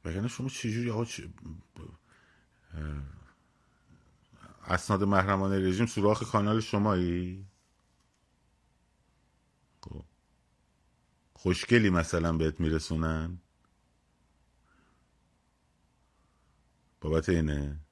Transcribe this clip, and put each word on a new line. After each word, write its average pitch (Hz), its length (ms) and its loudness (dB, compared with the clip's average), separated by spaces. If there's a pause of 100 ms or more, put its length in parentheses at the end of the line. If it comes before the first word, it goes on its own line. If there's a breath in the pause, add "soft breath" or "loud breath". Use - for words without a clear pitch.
وگرنه 95 240 -4
شما 127 200 -6
چجوری 117 420 -4
آقا 110 140 -2
چ-، - 160 -10 (3500 soft breath)
اسناد 92 380 0
محرمانهٔ 98 680 2
رژیم 101 180 2
سوراخ 107 440 0
کانال 107 300 2
شمایی؟ 92 880 -2 (2250)
خب، 71 240 -16 (1300)
خوشگلی 101 580 4
مثلاً 85 420 2
بهت 80 280 0
می‌رسونن 80 760 -2 (3500 soft breath)
بابت 78 280 0
اینه؟ 76 520 0 (120)